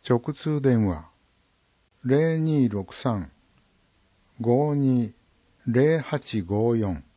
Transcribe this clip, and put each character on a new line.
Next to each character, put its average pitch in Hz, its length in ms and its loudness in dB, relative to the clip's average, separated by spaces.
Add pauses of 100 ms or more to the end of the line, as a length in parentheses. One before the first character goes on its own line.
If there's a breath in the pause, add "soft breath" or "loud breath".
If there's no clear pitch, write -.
直 123 280 0
通 151 280 -4
電 120 280 4
話、 78 200 -6 (920)
零 160 420 2
二 147 240 2
六 101 240 -6
三 107 380 -4 (1080)
五 127 340 0
二 127 400 0 (520)
零 143 340 2
八 123 420 -6
五 107 320 0
四。 95 300 -2 (120)